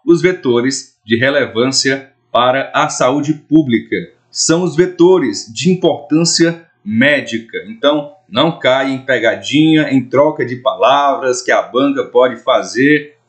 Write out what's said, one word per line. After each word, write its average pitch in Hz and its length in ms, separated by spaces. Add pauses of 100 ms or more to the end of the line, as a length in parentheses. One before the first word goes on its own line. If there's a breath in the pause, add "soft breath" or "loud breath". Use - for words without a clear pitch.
os 170 160
vetores 135 840
de 113 140
relevância 135 920 (180)
para 127 420
a 147 160
saúde 143 460
pública, 131 640 (340)
são 165 320
os 151 140
vetores 170 760
de 131 160
importância 170 960 (200)
médica. 117 840
Então, 143 460 (160)
não 156 320
caia 135 300
em 127 140
pegadinha, 135 840
em 131 180
troca 147 380
de 123 100
palavras 131 840
que - 80
a 110 100
banca 135 440
pode 123 320
fazer, 127 800 (120)